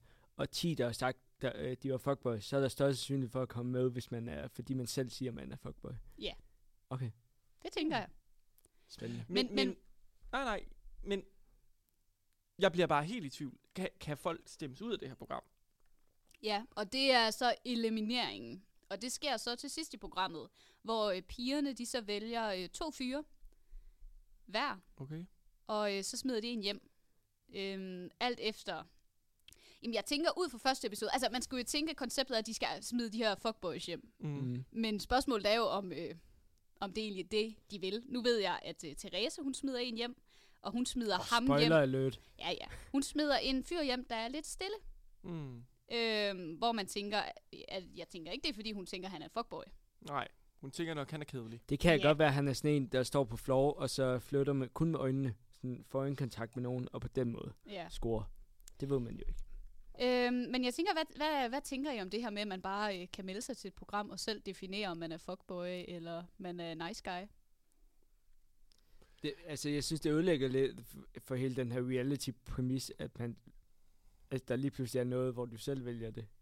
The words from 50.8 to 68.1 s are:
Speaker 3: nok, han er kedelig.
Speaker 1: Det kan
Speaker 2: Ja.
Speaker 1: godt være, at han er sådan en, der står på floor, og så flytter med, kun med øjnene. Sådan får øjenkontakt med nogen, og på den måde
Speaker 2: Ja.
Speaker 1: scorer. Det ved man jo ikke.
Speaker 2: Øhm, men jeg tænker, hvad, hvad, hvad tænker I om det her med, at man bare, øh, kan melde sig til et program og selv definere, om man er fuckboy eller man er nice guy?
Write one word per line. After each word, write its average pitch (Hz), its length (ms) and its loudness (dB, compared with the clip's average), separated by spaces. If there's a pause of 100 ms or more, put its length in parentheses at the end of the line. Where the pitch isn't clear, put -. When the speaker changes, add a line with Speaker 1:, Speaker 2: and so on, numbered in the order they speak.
Speaker 3:
nok, 143 180 -4
han 139 100 -4
er 151 40 -8
kedelig. 117 440 -8
Speaker 1:
Det 143 100 2
kan 165 200 10
Speaker 2:
Ja. 135 80 8
Speaker 1:
godt 147 120 10
være, 156 80 10
at 139 60 6
han 143 140 4
er 139 60 4
sådan 151 180 4
en, 143 160 4
der 127 160 4
står 139 200 4
på 117 140 -4
floor, 135 360 6
og 139 160 -2
så 127 300 2
flytter 139 340 2
med, 131 160 2
kun 165 220 4
med 156 80 2
øjnene. 131 360 2 (260)
Sådan 120 260 -6
får 135 120 -2
øjenkontakt 135 560 -2
med 123 80 -2
nogen, 123 280 -2
og 117 100 -8
på - 60 -4
den 123 240 0
måde - 220 -6 (160)
Speaker 2:
Ja. 175 200 -8
Speaker 1:
scorer. 113 340 0 (560)
Det 139 100 -2
ved 139 100 2
man 117 180 -4
jo - 100 -8
ikke. - 120 0 (640)
Speaker 2:
Øhm, 247 320 4 (180)
men 254 140 2
jeg 247 80 2
tænker, 370 200 2
hvad, 320 100 2 (120)
hvad, 285 340 2
hvad 269 120 -2
tænker 277 300 -2
I 233 100 -2
om 185 80 -6
det 208 120 -2
her 240 80 -2
med, 208 120 -2
at 214 60 -2
man 190 140 -4
bare, 196 400 0
øh, 180 120 -8
kan 196 120 -8
melde 190 160 -6
sig - 160 -6
til - 100 -10
et 180 60 -10
program 202 360 -4
og 196 100 -10
selv 220 220 -4
definere, 190 460 -4
om 175 100 -2
man 165 140 -4
er 160 60 -6
fuckboy 180 720 -6
eller 170 360 -8 (140)
man 180 220 -6
er 165 280 -6
nice 214 160 -8
guy? 185 240 -4 (2000)